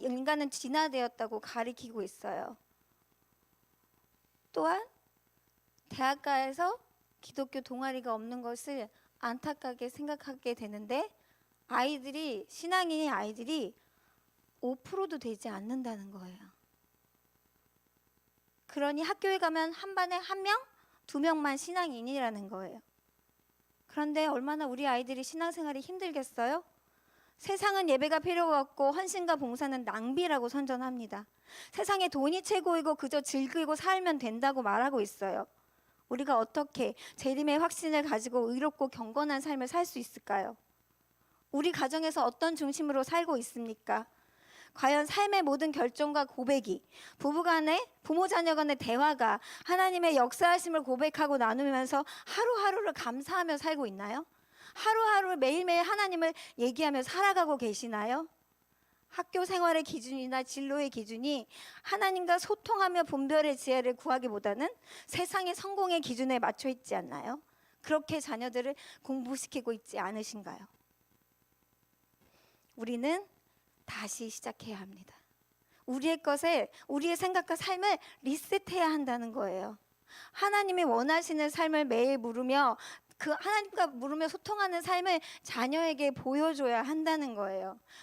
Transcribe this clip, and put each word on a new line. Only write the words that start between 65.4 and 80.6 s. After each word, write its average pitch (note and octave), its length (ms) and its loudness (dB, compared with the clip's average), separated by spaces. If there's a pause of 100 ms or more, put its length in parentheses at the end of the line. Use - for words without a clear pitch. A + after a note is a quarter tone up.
성공의 F#4+ 460 0
기준에 B3+ 360 0
맞춰 A#3 300 0
있지 B3 260 -4
않나요? F#3 480 -6 (380)
그렇게 D#4 400 -2
자녀들을 B3 560 -4 (260)
공부시키고 B3+ 720 -6
있지 G#3+ 260 -8
않으신가요? G3 600 -8 (2250)
우리는 B3 500 -2 (600)
다시 G#3+ 420 -8
시작해야 A3 500 -12
합니다. F#3+ 380 -18 (680)
우리의 D#4 360 0
것에, D4 480 2 (180)
우리의 D#4 280 0
생각과 F4+ 400 0
삶을 F#4+ 400 0 (240)
리셋해야 E4+ 640 0
한다는 B3+ 460 0
거예요. G#3 460 -4 (540)
하나님이 G4+ 520 2